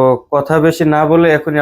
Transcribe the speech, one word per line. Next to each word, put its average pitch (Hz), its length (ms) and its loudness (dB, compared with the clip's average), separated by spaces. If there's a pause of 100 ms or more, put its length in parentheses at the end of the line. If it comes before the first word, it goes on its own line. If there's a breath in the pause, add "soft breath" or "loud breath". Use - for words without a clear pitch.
(300)
কথা 143 280 -2
বেশি 160 260 0
না 151 220 0
বলে 165 240 2
এখনই 151 320 -2